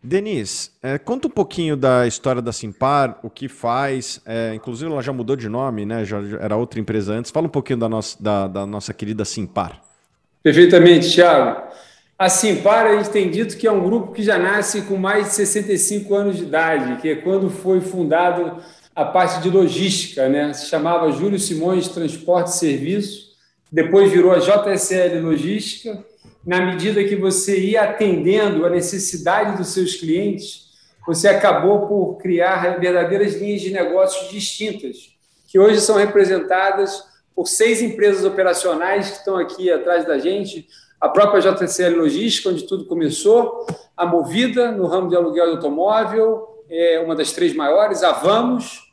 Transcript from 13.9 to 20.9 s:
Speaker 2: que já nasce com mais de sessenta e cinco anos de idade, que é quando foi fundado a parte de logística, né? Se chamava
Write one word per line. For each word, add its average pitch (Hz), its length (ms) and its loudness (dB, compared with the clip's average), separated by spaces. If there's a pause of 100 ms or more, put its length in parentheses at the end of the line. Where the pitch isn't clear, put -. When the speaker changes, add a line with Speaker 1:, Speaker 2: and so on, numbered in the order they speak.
Speaker 2:
que 214 120 -8
já 202 140 2
nasce 202 440 -2
com 196 160 -4
mais 202 300 0
de 202 60 -4
sessenta 202 380 -2
e 185 60 2
cinco 202 380 -2
anos 202 200 0
de 170 80 -6
idade, 151 560 -2
que 160 100 -4
é 151 60 -2
quando 190 340 -2
foi 185 300 -2
fundado 175 800 -2 (380)
a 151 100 -2
parte 180 360 0
de 175 80 -2
logística, 170 800 0
né? 147 260 0
Se - 140 -12
chamava 165 440 0